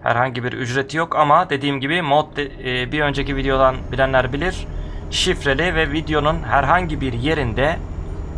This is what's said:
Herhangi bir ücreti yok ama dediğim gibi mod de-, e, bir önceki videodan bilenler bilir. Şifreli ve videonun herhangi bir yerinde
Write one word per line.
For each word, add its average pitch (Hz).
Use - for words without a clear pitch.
Herhangi 120
bir 123
ücreti 127
yok 165
ama 151
dediğim 139
gibi 160
mod 147
de-, 127
e, 123
bir 151
önceki 139
videodan 135
bilenler 131
bilir. 165
Şifreli 165
ve 156
videonun 151
herhangi 143
bir 131
yerinde 135